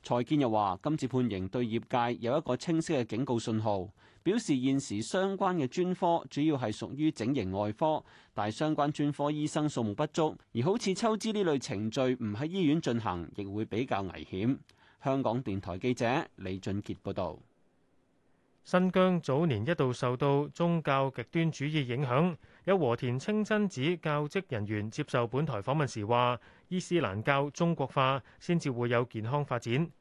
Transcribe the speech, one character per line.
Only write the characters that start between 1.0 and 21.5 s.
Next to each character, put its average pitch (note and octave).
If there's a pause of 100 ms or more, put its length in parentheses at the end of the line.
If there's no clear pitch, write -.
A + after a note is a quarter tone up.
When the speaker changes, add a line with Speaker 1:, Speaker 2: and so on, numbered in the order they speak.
Speaker 1:
判 B2+
刑 F#2
對 B2
業 A2+ (340)
界 F#2+
有 A#2
一 E3
個 B2+
清 D#3+
晰 E3
嘅 B2+
警 A2
告 A#2+
信 A2
號， G2+ (340)
表 G3+
示 D#3
現 C3+
時 G#2
相 F#3+
關 F#3
嘅 C#3
專 F3+
科 E3+
主 C#3
要 D#3
係 A2
屬 G#2
於 D3+
整 C3
形 F#2
外 G#2
科， D#3 (320)
但 G#2+
相 D3+
關 D3
專 D3
科 D3
醫 D3+
生 D3+
數 C3
目 G#2
不 D3+
足， D#3 (180)
而 A#2
好 G3
似 F#3+
抽 A3
脂 A3
呢 G#3
類 D3
程 A2
序 - (240)
唔 G#2
喺 B2
醫 F#3
院 D#3
進 A#2+
行， F2+
亦 G2+
會 G#2
比 A2+
較 G2+
危 D#2
險。 G#2+ (460)
香 C3+
港 A#2+
電 G2
台 F#2
記 B2
者 B2 (120)
李 F#2+
俊 G2
傑 G2
報 G2
道。 F2 (1300)
Speaker 2:
新 F3+
疆 F#3
早 C#3+
年 A2+
一 B2+
度 B2+
受 B2+
到 C#3+
宗 E3+
教 C3+
極 A#2+
端 E3